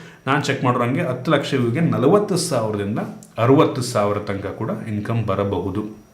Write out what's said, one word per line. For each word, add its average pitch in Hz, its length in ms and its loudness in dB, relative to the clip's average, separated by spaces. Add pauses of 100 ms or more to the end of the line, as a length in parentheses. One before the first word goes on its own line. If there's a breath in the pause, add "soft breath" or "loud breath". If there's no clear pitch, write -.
(260 loud breath)
ನಾನು 139 160 2
ಚೆಕ್ 131 220 -2
ಮಾಡಿರೋ 123 180 2
ಹಂಗೆ 120 180 0
ಹತ್ತು 127 300 -4
ಲಕ್ಷ 139 240 0
ವ್ಯೂಗೆ 120 260 0
ನಲವತ್ತು 165 560 2
ಸಾವಿರದಿಂದ 110 640 -2 (400)
ಅರವತ್ತು 135 440 4
ಸಾವಿರ 104 360 0
ತನಕ 98 280 -6
ಕೂಡ 113 240 -6 (180)
ಇನ್ಕಮ್ 107 360 -2
ಬರಬಹುದು 98 600 -2 (300)